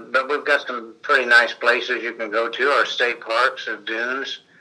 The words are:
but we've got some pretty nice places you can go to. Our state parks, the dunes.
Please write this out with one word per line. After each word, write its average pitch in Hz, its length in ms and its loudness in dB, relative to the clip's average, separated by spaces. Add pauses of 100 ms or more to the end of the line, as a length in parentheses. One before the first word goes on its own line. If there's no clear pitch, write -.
(120)
but 131 160 0
we've 143 160 -2
got 143 240 0
some 113 340 -10
pretty 135 240 2
nice 117 280 6
places 120 500 0
you 113 100 -6
can 113 160 -8
go 117 200 0
to. 127 200 0
Our 123 160 4
state 120 360 -2
parks, 117 460 0
the 110 100 -6
dunes. 117 640 -6 (200)